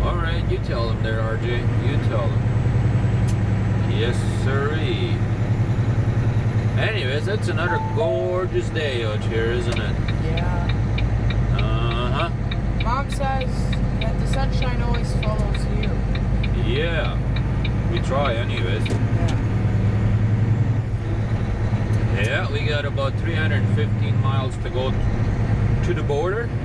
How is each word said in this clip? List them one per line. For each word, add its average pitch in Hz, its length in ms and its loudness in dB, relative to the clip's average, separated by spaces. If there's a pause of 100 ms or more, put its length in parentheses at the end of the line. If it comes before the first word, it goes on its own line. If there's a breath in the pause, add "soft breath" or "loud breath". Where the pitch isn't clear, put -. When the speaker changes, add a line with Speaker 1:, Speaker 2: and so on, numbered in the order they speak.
Speaker 1:
All 349 120 0
right, - 360 -2
you 370 80 0
tell - 300 -2
them - 120 -2
there, 110 200 -2
R 110 160 -2
J. 117 220 -2
You - 380 0 (120)
tell - 180 0
them. - 140 0 (1500)
Yes, - 280 0 (260)
sirree. - 720 0 (1600)
Anyways, 190 520 0
it's 214 180 0
another 175 320 0 (160)
gorgeous 180 760 0
day 120 360 -2
out 104 160 -2
here, 110 300 0
isn't 120 280 -2
it? - 160 -2 (300)
Speaker 2:
Yeah. - 420 0 (880)
Speaker 1:
Uh-huh. 123 720 0 (540)
Speaker 2:
Mom 269 280 0
says 269 380 0 (520)
that 330 180 0
the - 80 0
sunshine - 540 0
always - 400 0
follows - 440 0 (120)
you. - 120 0 (760)
Speaker 1:
Yeah. - 520 0 (720)
We - 100 0
try - 360 0
anyways. - 520 -2
Speaker 2:
Yeah. - 520 0 (2750)
Speaker 1:
Yeah, - 260 0
we 147 140 -2
got 147 180 0
about 135 360 -2
three 110 160 0
hundred - 380 2
fifteen 104 480 2
miles - 360 0
to - 120 -4
go 104 220 0 (960)
to - 80 2
the - 100 0
border. 185 460 0 (160)